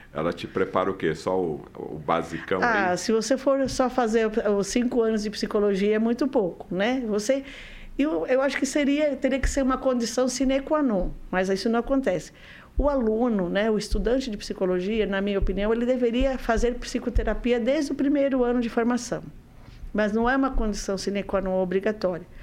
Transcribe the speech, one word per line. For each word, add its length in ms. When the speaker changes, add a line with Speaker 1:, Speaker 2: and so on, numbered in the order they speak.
Speaker 1:
ela 200
te 120
prepara 460
o 20
quê? 220
Só 240
o, 340
o 240
basicão 640
Speaker 2:
Ah, 300
Speaker 1:
aí? 60
Speaker 2:
se 160
você 240
for 320
só 200
fazer 380
o, 300
os 100
cinco 340
anos 220
de 60
psicologia, 680
é 40
muito 280
pouco, 480
né? 320
Você, 380
eu, 300
eu 140
acho 160
que 80
seria, 500
teria 240
que 100
ser 140
uma 140
condição 500
sine 320
qua 240
non, 280
mas 160
isso 220
não 100
acontece. 540
O 120
aluno, 600
né, 220
o 60
estudante 520
de 60
psicologia, 720
na 160
minha 180
opinião, 340
ele 120
deveria 520
fazer 380
psicoterapia 840
desde 360
o 20
primeiro 480
ano 160
de 80
formação. 560
Mas 180
não 180
é 60
uma 160
condição 460
sine 260
qua 160
non 240
obrigatória. 600